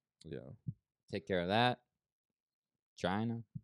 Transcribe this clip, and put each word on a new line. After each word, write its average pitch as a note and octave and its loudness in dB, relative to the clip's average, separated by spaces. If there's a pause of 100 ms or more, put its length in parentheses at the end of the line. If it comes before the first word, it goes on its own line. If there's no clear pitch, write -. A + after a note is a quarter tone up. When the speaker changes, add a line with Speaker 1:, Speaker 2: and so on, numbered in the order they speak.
(240)
Speaker 1:
Yeah. D2+ -10 (720)
Speaker 2:
take G2+ -6
care F#2 2
of E2+ 0
that. A#2+ 4 (1160)
China. A2+ -2 (220)